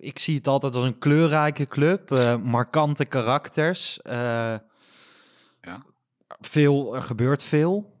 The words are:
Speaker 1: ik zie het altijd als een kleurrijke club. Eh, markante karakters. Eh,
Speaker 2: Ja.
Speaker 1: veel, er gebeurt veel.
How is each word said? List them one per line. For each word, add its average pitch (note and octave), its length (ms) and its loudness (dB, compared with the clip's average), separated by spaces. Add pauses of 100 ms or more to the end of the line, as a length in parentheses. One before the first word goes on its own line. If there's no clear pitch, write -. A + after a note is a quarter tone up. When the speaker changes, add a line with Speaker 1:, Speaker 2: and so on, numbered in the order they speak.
Speaker 1:
ik - 180 -12
zie D#3 180 -2
het A#2+ 100 -4
altijd C3+ 280 0
als B2 100 0
een B2 140 -2
kleurrijke D3+ 680 2
club. E3 440 0
Eh, A#2+ 260 2
markante C#3 680 0
karakters. C#3 1000 -2
Eh, - 120 -10 (1500)
Speaker 2:
Ja. F#2 220 -16 (580)
Speaker 1:
veel, C#3+ 540 2
er B2+ 80 -6
gebeurt B2 400 -2
veel. F3+ 580 0